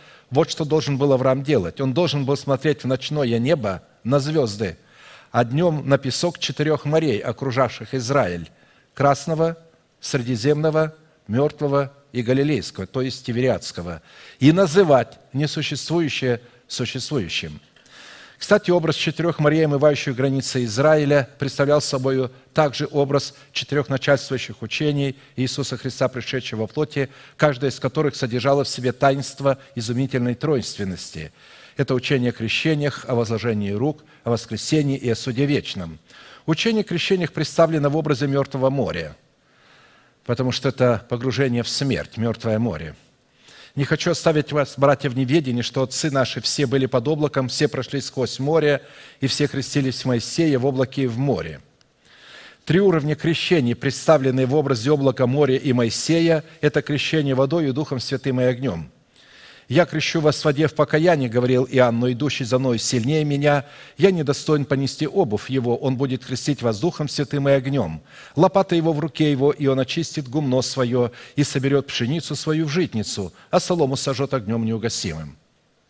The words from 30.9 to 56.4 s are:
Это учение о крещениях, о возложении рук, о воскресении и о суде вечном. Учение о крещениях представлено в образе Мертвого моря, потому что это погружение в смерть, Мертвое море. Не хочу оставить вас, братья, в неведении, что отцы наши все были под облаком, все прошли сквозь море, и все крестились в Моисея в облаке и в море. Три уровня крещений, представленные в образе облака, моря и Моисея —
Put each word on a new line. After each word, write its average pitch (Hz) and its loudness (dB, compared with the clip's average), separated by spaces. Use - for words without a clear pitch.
Это 131 0
учение 123 0
о 113 -4
крещениях, 147 -2
о 131 -2
возложении 107 -2
рук, 135 -2
о 117 -2
воскресении 135 -2
и 123 -4
о 113 0
суде 135 -2
вечном. 92 -4
Учение 214 0
о 196 -4
крещениях 175 -2
представлено 156 2
в 147 0
образе 147 0
Мертвого 135 0
моря, 87 -4
потому 123 -2
что - -2
это 123 2
погружение 123 0
в - -8
смерть, - -4
Мертвое 110 -2
море. 80 -4
Не 139 0
хочу 160 0
оставить 156 2
вас, 147 0
братья, 139 4
в 123 -4
неведении, 131 0
что 135 -2
отцы 139 -4
наши 131 0
все - -2
были 131 0
под 123 0
облаком, 147 0
все 143 0
прошли 131 -4
сквозь - -6
море, 147 2
и 135 0
все - 0
крестились 135 -2
в - -6
Моисея 131 0
в 120 0
облаке 135 0
и 127 0
в 117 -4
море. 82 -2
Три 160 4
уровня 160 4
крещений, 151 2
представленные 131 2
в 131 2
образе 135 0
облака, 139 2
моря 135 4
и 139 0
Моисея — 156 2